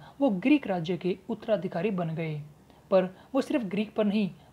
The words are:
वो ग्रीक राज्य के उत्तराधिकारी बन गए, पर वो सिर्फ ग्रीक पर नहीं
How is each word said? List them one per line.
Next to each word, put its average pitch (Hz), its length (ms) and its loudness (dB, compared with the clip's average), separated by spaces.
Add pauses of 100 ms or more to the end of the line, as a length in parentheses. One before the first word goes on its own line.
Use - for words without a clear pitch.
(220)
वो 277 80 4
ग्रीक 240 380 2
राज्य 180 300 -2
के 180 200 -2 (120)
उत्तराधिकारी 196 640 -2
बन 170 240 -2
गए, 156 200 -4 (560)
पर 185 180 4 (240)
वो 269 80 2
सिर्फ 285 220 0
ग्रीक 202 320 -4
पर 220 100 2
नहीं 202 240 2 (240)